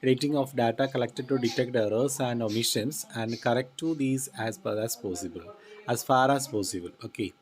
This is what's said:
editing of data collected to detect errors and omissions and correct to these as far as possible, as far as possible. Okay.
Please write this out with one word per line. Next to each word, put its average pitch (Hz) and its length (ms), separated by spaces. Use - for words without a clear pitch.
editing 131 380
of 131 60
data 117 220
collected 123 380
to 139 120
detect 123 400
errors 117 320
and 120 200
omissions 113 500
and 113 120
correct 127 360
to 160 80
these 131 220
as 110 160
far 110 120
as 113 100
possible, 90 400
as 117 160
far 131 160
as 135 60
possible. 90 380
Okay. 104 220